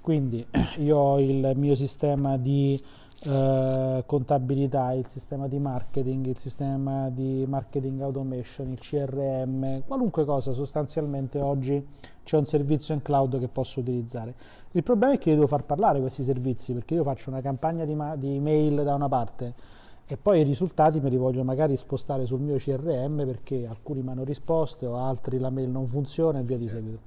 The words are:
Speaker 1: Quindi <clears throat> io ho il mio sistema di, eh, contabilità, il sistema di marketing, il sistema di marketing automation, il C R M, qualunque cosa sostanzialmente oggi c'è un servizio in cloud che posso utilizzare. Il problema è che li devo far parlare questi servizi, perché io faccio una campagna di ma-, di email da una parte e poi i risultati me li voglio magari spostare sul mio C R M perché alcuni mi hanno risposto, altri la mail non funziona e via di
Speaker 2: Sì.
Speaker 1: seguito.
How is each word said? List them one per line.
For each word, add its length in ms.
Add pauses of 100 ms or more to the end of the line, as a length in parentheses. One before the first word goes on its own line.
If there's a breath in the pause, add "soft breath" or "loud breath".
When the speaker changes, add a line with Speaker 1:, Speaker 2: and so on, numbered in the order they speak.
Speaker 1:
Quindi 460 (160)
<clears throat> 160
io 180
ho 240
il 360
mio 180
sistema 640
di, 420 (440 loud breath)
eh, 840
contabilità, 840
il 160
sistema 400
di 100
marketing, 680
il 120
sistema 720
di 360
marketing 540
automation, 720
il 80
C 140 (120)
R 420
M, 380
qualunque 400
cosa 280
sostanzialmente 880
oggi 440 (380 loud breath)
c'è 160
un 80
servizio 480
in 80
cloud 380
che 80
posso 320
utilizzare. 520 (380 loud breath)
Il 140
problema 300
è 40
che 120
li 40
devo 140
far 160
parlare 360
questi 220
servizi, 500
perché 220
io 80
faccio 260
una 120
campagna 440
di 120
ma-, 180
di 220
email 480
da 100
una 140
parte 460 (520 loud breath)
e 100
poi 220
i 60
risultati 560
me 100
li 60
voglio 260
magari 340
spostare 500
sul 120
mio 200
C 100
R 400
M 160
perché 420
alcuni 360
mi 80
hanno 120
risposto, 720
altri 460
la 100
mail 200
non 180
funziona 500
e 60
via 140
di 100
Speaker 2:
Sì. 60
Speaker 1:
seguito. 320